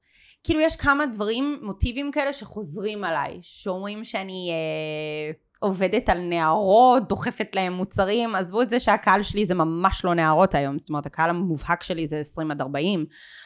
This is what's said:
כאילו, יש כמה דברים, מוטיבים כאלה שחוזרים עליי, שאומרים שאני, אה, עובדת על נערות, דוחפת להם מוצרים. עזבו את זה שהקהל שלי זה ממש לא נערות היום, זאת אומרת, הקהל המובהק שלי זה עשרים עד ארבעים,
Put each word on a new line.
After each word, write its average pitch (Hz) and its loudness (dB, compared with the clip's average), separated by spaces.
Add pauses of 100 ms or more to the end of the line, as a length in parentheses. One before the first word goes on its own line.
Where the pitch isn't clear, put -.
(440)
כאילו, 311 0
יש 320 2
כמה 294 2
דברים, 233 -2
מוטיבים 240 -4
כאלה 285 -2
שחוזרים 208 -8
עליי, 156 -4
שאומרים 202 -8
שאני, 185 -6
אה, 156 -6 (260)
עובדת 196 0
על 175 4
נערות, 185 6
דוחפת 220 -4
להם 185 0
מוצרים. 202 0
עזבו 190 0
את 214 0
זה 240 0
שהקהל 208 4
שלי 202 0
זה 180 2
ממש 170 0
לא 175 2
נערות 165 4
היום, 143 0
זאת - -14
אומרת, 147 -4
הקהל 165 0
המובהק 170 -2
שלי 165 -4
זה 151 -4
עשרים 156 -6
עד 143 -6
ארבעים, 151 -2 (400)